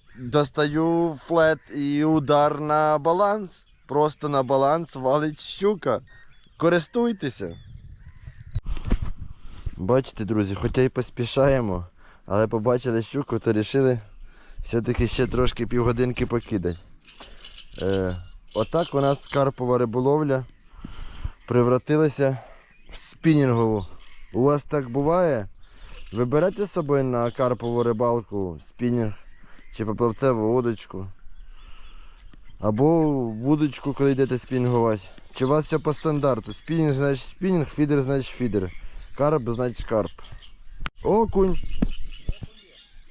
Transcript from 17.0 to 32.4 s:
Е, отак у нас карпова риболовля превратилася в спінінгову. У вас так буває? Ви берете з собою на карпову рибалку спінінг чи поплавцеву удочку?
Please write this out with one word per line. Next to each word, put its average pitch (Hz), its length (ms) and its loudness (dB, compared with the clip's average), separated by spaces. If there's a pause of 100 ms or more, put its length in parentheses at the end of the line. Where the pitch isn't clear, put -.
Е, 95 340 0 (420)
отак 160 400 -2
у 139 60 2
нас 139 260 0
карпова 127 520 0
риболовля 131 680 2 (1040)
превратилася 135 880 2 (540)
в - 40 -14
спінінгову. 117 880 2 (460)
У 113 100 2
вас 143 220 4
так 139 260 -4
буває? 143 580 0 (640)
Ви 113 120 0
берете 165 400 0
з 175 80 -6
собою 143 320 0
на 120 260 0
карпову 120 520 0
рибалку 110 800 0
спінінг 120 540 -2 (600)
чи 113 80 -6
поплавцеву 113 720 2
удочку? 110 480 -4 (1500)